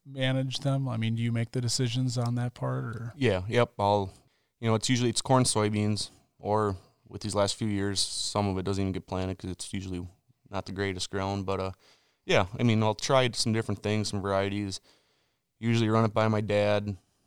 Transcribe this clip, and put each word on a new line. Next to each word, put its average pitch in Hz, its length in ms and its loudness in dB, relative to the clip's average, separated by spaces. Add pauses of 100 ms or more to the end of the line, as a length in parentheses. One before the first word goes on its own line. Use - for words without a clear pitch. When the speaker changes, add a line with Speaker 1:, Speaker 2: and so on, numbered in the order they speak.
Speaker 1:
manage 131 540 -2
them? 139 280 0
I 117 80 -2
mean, 113 200 0
do 117 60 0
you 117 100 0
make 117 180 0
the 127 100 -2
decisions 123 560 0
on 120 200 0
that 120 180 -4
part, 131 300 -4
or? 117 320 -8
Speaker 2:
Yeah, 104 320 2
yep. 120 320 2
I'll, 101 320 2 (480)
you 117 80 0
know, 110 80 4
it's - 120 -2
usually, 120 220 4
it's - 120 -2
corn, 127 200 6
soybeans, 107 680 0 (280)
or 104 380 0 (320)
with - 140 -12
these 101 120 -6
last 101 220 2
few 113 120 -4
years, 98 300 -2
some - 500 -2
of 92 100 -2
it 92 40 -4
doesn't 98 200 -2
even 95 100 0
get 90 160 -8
planted 92 300 -6
'cause 92 120 -10
it's - 220 -10
usually 92 340 -8 (440)
not 95 160 -8
the 98 60 -10
greatest 95 380 -4
ground. 98 360 -4
But, 95 120 -2
uh, 95 140 -4 (540)
yeah, 196 200 4 (120)
I - 40 0
mean, 110 200 4
I'll 107 120 2
try 131 380 4
some 113 200 -2
different 110 300 -2
things, 104 260 0
some 101 140 -4
varieties. 98 580 -2 (800)
Usually 113 300 2
run 113 160 4
it 107 100 0
by 110 140 4
my 107 120 2
dad, 104 560 2 (300)